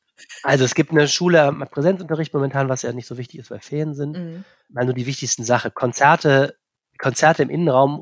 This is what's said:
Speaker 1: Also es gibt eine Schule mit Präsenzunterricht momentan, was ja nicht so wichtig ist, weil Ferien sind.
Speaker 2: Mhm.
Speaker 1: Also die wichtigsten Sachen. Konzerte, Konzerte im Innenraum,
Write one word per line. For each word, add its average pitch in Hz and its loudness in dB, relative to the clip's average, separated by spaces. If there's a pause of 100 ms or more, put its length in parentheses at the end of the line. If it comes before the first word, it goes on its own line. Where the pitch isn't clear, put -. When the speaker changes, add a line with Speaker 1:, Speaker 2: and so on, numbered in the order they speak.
(440)
Speaker 1:
Also 139 2
es 123 0
gibt 156 0
eine 147 4
Schule 165 4
mit 143 -10
Präsenzunterricht 160 -2
momentan, 139 -2
was 127 -4
ja 123 -6
nicht 123 -12
so 120 -12
wichtig 127 -14
ist, 120 -20
weil 110 -12
Ferien 151 -6
sind. 147 -8
Speaker 2:
Mhm. 170 -12 (280)
Speaker 1:
Also 123 -2
die 123 -6
wichtigsten 135 -6
Sachen. 117 0
Konzerte, 139 2 (420)
Konzerte 151 2
im 131 0
Innenraum, 147 2